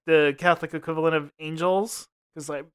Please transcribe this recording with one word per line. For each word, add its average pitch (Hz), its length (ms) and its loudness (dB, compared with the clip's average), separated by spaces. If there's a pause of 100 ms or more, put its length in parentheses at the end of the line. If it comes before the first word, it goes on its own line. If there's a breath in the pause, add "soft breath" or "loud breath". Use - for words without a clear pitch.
the 147 300 4
Catholic 170 360 2
equivalent 160 420 -2
of 147 240 -2
angels, 180 680 -2 (280)
'cause, 151 140 -12
like, 147 260 -8